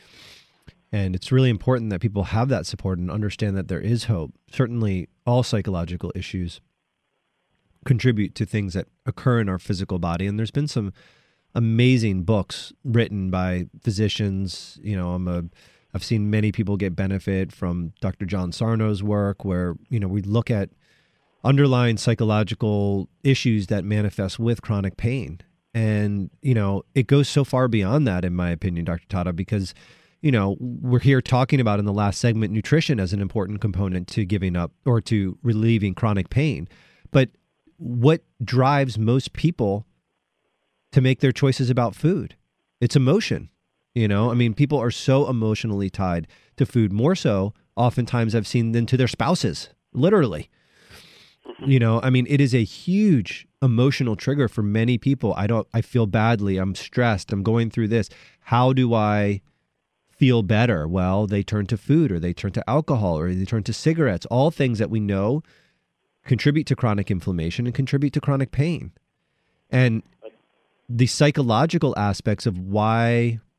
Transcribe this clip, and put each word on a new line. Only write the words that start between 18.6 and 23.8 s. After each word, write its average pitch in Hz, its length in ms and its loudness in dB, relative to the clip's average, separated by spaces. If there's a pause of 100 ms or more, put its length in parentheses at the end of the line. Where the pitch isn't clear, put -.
work, 104 400 -2
where, 90 320 -2 (140)
you 120 100 -2
know, 98 80 -2
we 98 140 -2
look 104 280 -2
at 104 200 -2 (760)
underlying 123 540 4
psychological 107 1120 0 (120)
issues 117 460 2
that 101 160 -2